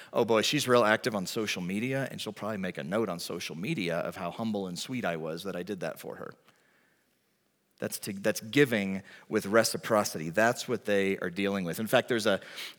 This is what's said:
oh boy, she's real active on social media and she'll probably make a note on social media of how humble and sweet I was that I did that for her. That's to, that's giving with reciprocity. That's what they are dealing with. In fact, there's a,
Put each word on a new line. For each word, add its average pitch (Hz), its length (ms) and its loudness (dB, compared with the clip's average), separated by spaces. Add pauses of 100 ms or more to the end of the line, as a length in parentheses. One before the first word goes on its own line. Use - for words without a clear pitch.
(120)
oh 120 120 4
boy, 107 180 6
she's 127 240 2
real 123 180 8
active 110 300 4
on 92 120 -2
social 104 360 -2
media 120 480 -2
and - 100 -10
she'll 107 120 -6
probably 104 260 -6
make 92 200 -6
a 71 60 -6
note 101 240 0
on 85 100 -4
social - 380 -8
media 92 420 -2
of - 180 -4
how 107 140 -6
humble 104 360 -4
and 87 120 -8
sweet 123 260 -6
I 87 120 -2
was 80 280 -6
that 95 100 -6
I 90 80 -4
did 95 180 -8
that 85 200 -6
for - 160 -10
her. - 160 -12 (1500)
That's - 220 -6
to, 110 120 -6
that's 104 280 -2
giving 110 600 2 (260)
with 104 180 0
reciprocity. 101 840 2
That's 110 360 2
what 117 180 -4
they 98 340 2
are 92 120 -4
dealing 98 340 -2
with. 82 140 -4
In 113 80 -4
fact, 117 220 4
there's 113 180 2
a, 98 140 4 (380)